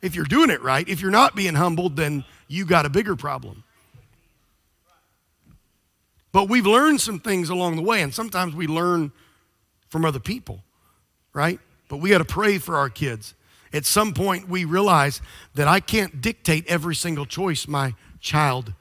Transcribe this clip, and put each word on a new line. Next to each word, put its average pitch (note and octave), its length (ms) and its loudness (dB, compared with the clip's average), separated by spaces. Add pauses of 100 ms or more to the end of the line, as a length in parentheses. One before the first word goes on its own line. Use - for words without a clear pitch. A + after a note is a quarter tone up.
If F3+ 100 -4
you're D#3+ 120 -4
doing B3 260 6
it C3 100 0
right, C3 260 0
if F3+ 140 -4
you're F#3+ 80 0
not A3+ 260 6
being F#3 200 0
humbled, E3+ 400 0
then D3 300 -2 (220)
you F3 160 -6
got E3 220 4
a C#3+ 40 -2
bigger F#3+ 260 0
problem. A#2+ 480 -10 (2750)
But G3 160 4
we've A3 200 2
learned C4+ 340 4
some G#3 180 -4
things F3+ 300 -2
along F3+ 280 -2
the D#3+ 40 -4
way, G#3 220 0
and C3+ 100 -4
sometimes F#3 400 -6
we E3 140 -6
learn E3 440 -2 (760)
from D#3+ 160 -2
other D3 140 -2
people, F3 440 -10 (720)
right? D#3+ 260 -2 (300)
But C#3+ 80 -10
we F3 140 0
gotta F3 140 4
pray G3+ 340 0
for D#3+ 180 -4
our C#3 120 0
kids. A#2 440 -8 (400)
At D3+ 120 -4
some G#3 280 2
point, F#3+ 340 -2
we F3+ 160 -2
realize E3 580 2 (340)
that C#3+ 120 0
I F3+ 120 4
can't F#3+ 420 -2
dictate E3 460 -2
every E3+ 260 -2
single D3 320 -4
choice F3 420 -4
my C#3 280 -2 (240)
child B2+ 600 0